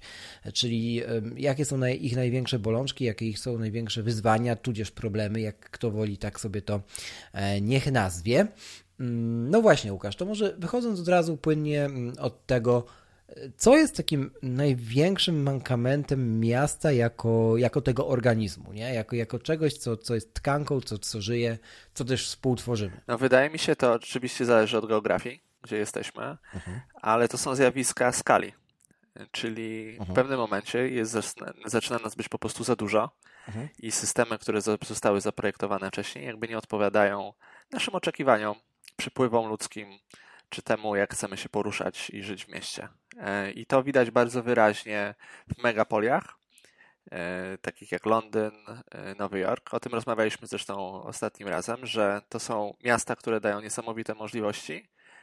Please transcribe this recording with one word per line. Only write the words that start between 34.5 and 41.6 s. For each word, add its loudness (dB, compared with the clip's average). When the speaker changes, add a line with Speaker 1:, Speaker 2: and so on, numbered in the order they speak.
Speaker 2:
zo-, -2
zostały 0
zaprojektowane -4
wcześniej, -10
jakby -8
nie -8
odpowiadają 0
naszym -4
oczekiwaniom, 2
przypływom 0
ludzkim, -8
czy -10
temu, 0
jak 2
chcemy -6
się -12
poruszać -4